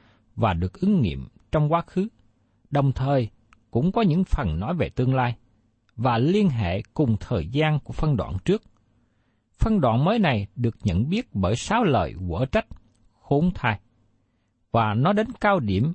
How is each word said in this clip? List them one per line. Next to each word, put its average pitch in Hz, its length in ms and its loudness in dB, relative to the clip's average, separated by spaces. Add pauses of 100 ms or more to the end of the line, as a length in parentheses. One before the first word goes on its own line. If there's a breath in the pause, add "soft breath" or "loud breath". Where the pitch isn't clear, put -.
(360 soft breath)
và 110 180 0
được 87 260 -4
ứng 196 200 2
nghiệm 69 280 -2 (240)
trong 151 200 0
quá 170 140 0
khứ, 196 220 -4 (600)
đồng 139 220 2
thời 131 360 -2 (420)
cũng 151 220 0
có 226 100 0
những 185 220 2
phần 85 360 -2
nói - 140 -4
về 127 140 -2
tương 131 260 0
lai 123 220 0 (600)
và 117 220 0
liên 185 300 2
hệ 104 340 -2 (120)
cùng 117 260 0
thời 87 260 -4
gian 151 340 0
của - 120 -12
phân 151 240 0
đoạn 92 280 -6
trước. 196 180 0 (960)
Phân 220 220 2
đoạn 123 240 2
mới 214 140 2
này 127 280 0 (100)
được 117 260 -2
nhận 101 260 0
biết 208 240 -4
bởi 95 240 0
sáu 226 280 0
lời 101 300 0 (160)
quở 98 160 -2
trách, - 200 -2 (460)
khốn 156 420 0
thai, 110 260 -2 (920)
và 110 220 2
nó 139 180 2
đến 214 140 0 (140)
cao 202 200 2
điểm 110 340 0